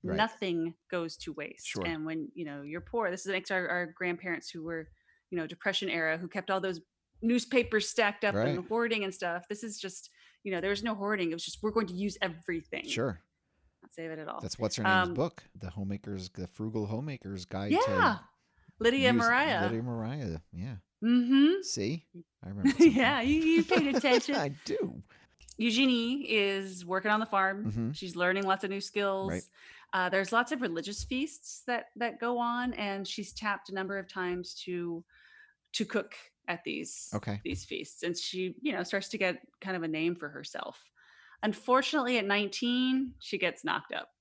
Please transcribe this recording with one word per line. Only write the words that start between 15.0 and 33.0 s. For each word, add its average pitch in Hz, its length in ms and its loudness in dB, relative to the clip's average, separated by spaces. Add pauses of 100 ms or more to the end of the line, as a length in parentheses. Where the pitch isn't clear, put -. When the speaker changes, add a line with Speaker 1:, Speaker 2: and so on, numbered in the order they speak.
Speaker 2:
Um, 87 60 -4
Speaker 1:
book, - 280 -2 (160)
The 92 120 -10
Homemaker's, 98 580 -6
The 92 180 -8
Frugal 110 400 -4
Homemaker's 110 600 -6
Guide 98 260 -2
Speaker 2:
Yeah. 339 140 6
Speaker 1:
to 427 340 2 (580)
Speaker 2:
Lydia 247 340 6
Speaker 1:
Use-, 233 100 6
Speaker 2:
Mariah. 240 420 4
Speaker 1:
Lydia 117 180 0
Mariah. 117 560 -4 (140)
Yeah. 104 240 -6 (260)
Speaker 2:
Mm-hmm. 269 600 6
Speaker 1:
See? 165 420 -2 (200)
Speaker 2:
<laughs> - 200 -20
Speaker 1:
I 175 60 -8
remember 202 200 4
something. 311 220 10
Speaker 2:
Yeah, 254 300 4
you, 294 180 4
you 330 240 6
paid 320 220 4
Speaker 1:
<laughs> 277 100 2
Speaker 2:
attention. 254 400 4
Speaker 1:
I 147 140 0 (160)
do. 392 360 -4 (540)
Speaker 2:
Eugenie 240 720 2
is 196 540 0
working 190 260 0
on 214 100 6
the 220 60 -2
farm. 196 380 2
Speaker 1:
Mm-hmm. 113 280 -2
Speaker 2:
She's 170 220 -8
learning 185 300 2
lots 190 200 2
of 190 60 -2
new 196 100 -4
skills. 196 500 0
Speaker 1:
Right. 180 120 -2 (500)
Speaker 2:
Uh, 185 160 2
there's 190 240 2
lots 233 180 4
of 277 100 -2
religious 196 440 -4
feasts - 640 -6
that, 240 180 -2 (100)
that 233 220 -4
go 240 200 -2
on, 240 360 0
and 196 320 -4